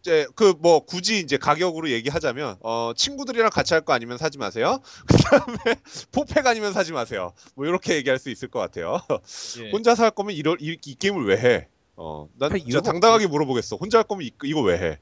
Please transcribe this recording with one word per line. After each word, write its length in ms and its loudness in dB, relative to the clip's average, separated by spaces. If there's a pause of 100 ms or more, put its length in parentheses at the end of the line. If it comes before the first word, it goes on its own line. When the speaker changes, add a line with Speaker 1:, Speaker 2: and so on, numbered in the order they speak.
Speaker 1:
이제 340 2
그 220 6
뭐 280 6
굳이 340 -2
이제 180 0
가격으로 520 0
얘기하자면, 720 -4
어, 340 -4
친구들이랑 540 -2
같이 240 0
할 80 4
거 120 0
아니면 240 -2
사지 200 -6
마세요. 420 -2 (140)
<laughs> 140 -20
그다음에 500 4 (540)
포팩 360 -2
아니면 260 0
사지 200 -2
마세요. 400 -6 (220)
뭐 100 -8
이렇게 300 -2
얘기할 240 0
수 100 -12
있을 200 -12
것 100 -6
같아요. 480 -6
<laughs> 540 -8
Speaker 2:
예. 100 -10
Speaker 1:
혼자서 320 2
할 80 4
거면 240 -6
이럴, 260 -2
이, 240 -6
이 100 -14
게임을 300 -2
왜 120 4
해? 300 2 (280)
어, 320 -12 (100)
난 140 -2
Speaker 3:
할 80 -2
Speaker 1:
진짜 180 -10
Speaker 3:
이유가 140 0
Speaker 1:
당당하게 340 4
Speaker 3:
없지. 60 -2
Speaker 1:
물어보겠어. 460 -2
혼자 220 0
할 60 4
거면 200 -8
이, 60 -10 (120)
이거 180 -2
왜 160 2
해? 240 -4